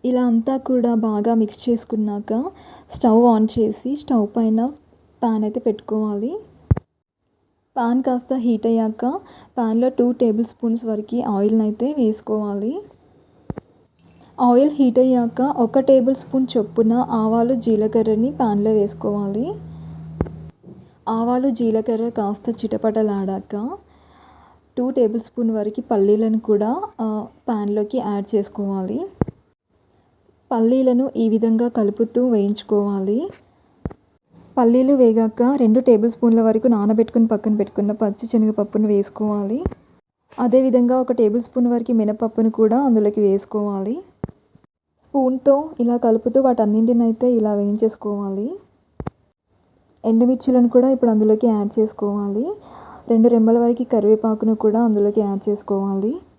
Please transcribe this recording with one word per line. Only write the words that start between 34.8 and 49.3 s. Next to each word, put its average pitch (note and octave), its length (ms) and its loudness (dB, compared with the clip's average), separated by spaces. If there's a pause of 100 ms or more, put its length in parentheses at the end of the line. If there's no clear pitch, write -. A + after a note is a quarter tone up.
వేగాక A3+ 500 2
రెండు B3 380 4
టేబుల్ A#3 300 4
స్పూన్ల A3+ 300 2
వరకు A3 280 2
నానబెట్టుకుని A3 580 2
పక్కన G#3+ 300 -2
పెట్టుకున్న G#3 360 -2
పచ్చి G#3+ 340 -4
శనగపప్పును G#3+ 600 0
వేసుకోవాలి. G#3 800 -2 (760)
అదేవిధంగా B3 600 4
ఒక B3 120 -2
టేబుల్ A#3 300 2
స్పూన్ A#3+ 240 -2
వరకు A#3+ 260 0
మినపప్పును A3 580 0
కూడా A3 300 2
అందులోకి G#3+ 400 2
వేసుకోవాలి. G3+ 760 -2 (1040)
స్పూన్తో C#4 720 0 (100)
ఇలా A#3+ 160 0
కలుపుతూ A#3 440 2
వాటన్నింటిని A#3 600 2
అయితే A#3 300 0
ఇలా G#3+ 220 0
వేయించేసుకోవాలి. G#3 920 -4 (1600)